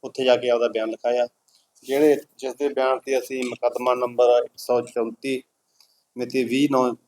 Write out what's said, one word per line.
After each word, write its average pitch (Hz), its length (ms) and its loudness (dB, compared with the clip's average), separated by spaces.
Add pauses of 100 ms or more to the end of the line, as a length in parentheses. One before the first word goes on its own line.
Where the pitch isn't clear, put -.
ਉੱਥੇ 131 200 -6
ਜਾ 127 120 6
ਕੇ 120 140 -2
ਆਪਦਾ 117 180 2
ਬਿਆਨ 110 220 -2
ਲਿਖਾਇਆ, 120 380 -2 (560)
ਜਿਹੜੇ, 143 340 4 (200)
ਜਿਸ 131 180 -10
ਦੇ 143 140 -2
ਬਿਆਨ 131 300 0
ਤੇ 135 200 -2
ਅਸੀਂ 127 240 -8
ਮੁਕੱਦਮਾ 123 520 -2
ਨੰਬਰ 123 500 2
ਇੱਕ - 120 -16
ਸੌ 123 240 -2
ਚੌਂਤੀ 120 640 -6 (760)
ਮਿਤੀ 123 260 -2
ਵੀਹ 135 280 0
ਨੌਂ 127 240 2 (120)